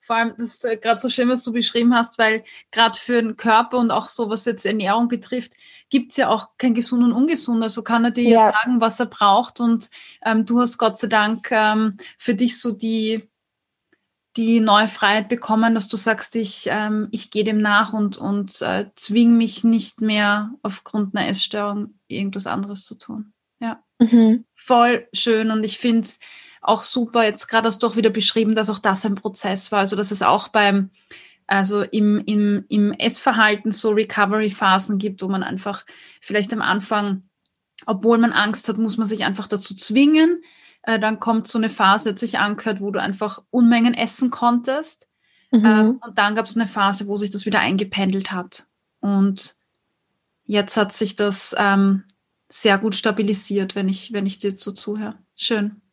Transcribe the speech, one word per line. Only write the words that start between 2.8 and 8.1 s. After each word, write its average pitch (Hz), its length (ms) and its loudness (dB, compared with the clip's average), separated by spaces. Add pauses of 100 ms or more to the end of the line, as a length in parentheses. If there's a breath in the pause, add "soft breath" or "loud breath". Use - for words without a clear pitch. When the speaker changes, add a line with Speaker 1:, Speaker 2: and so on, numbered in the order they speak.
Speaker 1:
für 240 260 0
den 220 140 -4
Körper 233 420 2
und 233 140 2
auch 220 160 -2
so, 226 200 -4
was 214 160 -6
jetzt 196 220 -4
Ernährung 214 400 0
betrifft, 240 460 -6 (360 soft breath)
gibt's - 280 -2
ja 262 120 2
auch 214 200 0 (100)
kein 247 160 2
Gesund 240 300 0
und 233 80 4
Ungesund. 247 500 0
Also 220 220 -2
kann 233 200 2
er 240 60 2